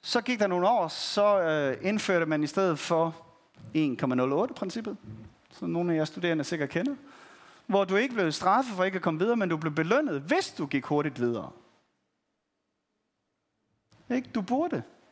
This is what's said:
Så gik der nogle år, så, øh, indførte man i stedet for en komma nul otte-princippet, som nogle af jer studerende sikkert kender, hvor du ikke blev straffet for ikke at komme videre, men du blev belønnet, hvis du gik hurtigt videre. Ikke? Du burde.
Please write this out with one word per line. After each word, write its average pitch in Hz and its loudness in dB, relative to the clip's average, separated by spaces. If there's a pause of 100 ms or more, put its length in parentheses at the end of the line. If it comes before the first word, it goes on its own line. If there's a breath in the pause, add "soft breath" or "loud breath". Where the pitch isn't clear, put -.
Så - 0
gik 240 -2
der 208 4
nogle 180 2
år, 214 2
så, 202 2
øh, 156 0
indførte 190 2
man 156 2
i 147 0
stedet 175 0
for 165 0 (500)
en 151 2
komma 127 0
nul 127 2
otte-princippet, 208 -4 (540)
som - -8
nogle 170 0
af 160 2
jer 156 2
studerende 165 -2
sikkert 151 -4
kender, 254 -2 (680 loud breath)
hvor 196 2
du 190 0
ikke 247 0
blev 175 2
straffet 208 0
for 185 2
ikke 190 -2
at 180 -4
komme 160 0
videre, 233 0
men 196 0
du 165 0
blev 156 -4
belønnet, 170 0
hvis 269 0
du 151 -6
gik 139 -2
hurtigt 147 -2
videre. 117 -2 (2500)
Ikke? 254 -2
Du 226 -2
burde. 269 -2 (300)